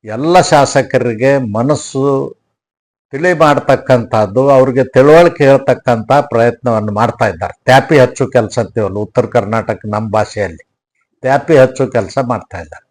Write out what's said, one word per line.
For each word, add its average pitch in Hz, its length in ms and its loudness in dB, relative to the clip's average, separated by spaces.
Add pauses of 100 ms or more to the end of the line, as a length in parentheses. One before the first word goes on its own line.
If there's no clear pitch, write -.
ಎಲ್ಲ 135 320 -2 (140)
ಶಾಸಕರಿಗೆ 127 800 0 (240)
ಮನಸ್ಸು 135 480 -4 (1080)
ತಿಳಿ 170 200 0 (100)
ಮಾಡ್ತಕ್ಕಂಥದ್ದು, 127 1000 0 (140)
ಅವ್ರಿಗೆ 131 260 2 (120)
ತಿಳುವಳಿಕೆ 147 500 4
ಹೇಳ್ತಕ್ಕಂಥ 127 680 0 (220)
ಪ್ರಯತ್ನವನ್ನು 113 680 -2
ಮಾಡ್ತಾ 113 340 -2
ಇದ್ದಾರೆ. 85 220 -10 (120)
ತ್ಯಾಪಿ 135 360 2
ಹಚ್ಚು 127 220 0 (100)
ಕೆಲಸ 110 240 0
ಅಂತೀವಲ್ಲ 101 480 -4
ಉತ್ತರ 117 280 -2
ಕರ್ನಾಟಕ 107 440 -2 (160)
ನಮ್ಮ 110 120 -4 (100)
ಭಾಷೆಯಲ್ಲಿ, 98 480 -6 (580)
ತ್ಯಾಪಿ 143 400 0
ಹಚ್ಚು 131 220 0 (120)
ಕೆಲಸ 98 200 -6 (140)
ಮಾಡ್ತಾ 98 340 -8
ಇದ್ದಾರೆ. - 260 -20